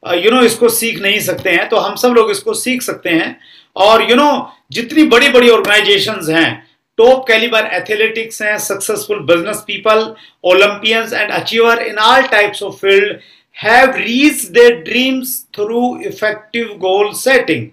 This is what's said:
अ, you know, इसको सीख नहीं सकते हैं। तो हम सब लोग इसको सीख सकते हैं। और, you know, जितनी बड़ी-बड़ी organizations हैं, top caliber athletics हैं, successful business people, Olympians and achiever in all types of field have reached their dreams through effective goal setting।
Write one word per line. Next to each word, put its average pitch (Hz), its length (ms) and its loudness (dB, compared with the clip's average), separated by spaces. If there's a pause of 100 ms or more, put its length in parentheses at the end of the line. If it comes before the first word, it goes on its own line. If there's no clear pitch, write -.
अ, 180 80 -4
you 180 160 0
know, 247 140 2
इसको 233 260 2
सीख 226 320 -4
नहीं 202 180 -2
सकते 180 300 -6
हैं। 185 200 0
तो 220 80 0
हम 196 180 -2
सब 247 120 0
लोग 226 240 2
इसको 214 220 -6
सीख 247 280 -4
सकते - 280 -8
हैं। 180 300 -2 (360)
और, 214 280 4
you 226 120 2
know, 285 300 2 (260)
जितनी 254 320 0
बड़ी-बड़ी 247 460 4
organizations 202 800 0
हैं, 160 440 -2 (240)
top 254 300 4
caliber 226 320 0
athletics 214 840 -4
हैं, 208 160 -2
successful 202 600 -6
business 170 380 -2
people, 220 580 -2 (300)
Olympians 208 640 0
and 208 300 -6
achiever 233 380 0
in 208 260 -8
all 262 300 4
types 208 300 0
of 190 100 -10 (120)
field 196 240 4 (560)
have 254 240 4
reached 240 680 0
their 240 160 8
dreams 254 540 -4
through 233 720 -4
effective 214 680 -6 (180)
goal 202 420 0
setting। 233 440 0